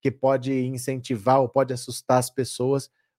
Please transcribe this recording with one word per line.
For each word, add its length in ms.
que 80
pode 440
incentivar 880
ou 80
pode 240
assustar 460
as 100
pessoas, 600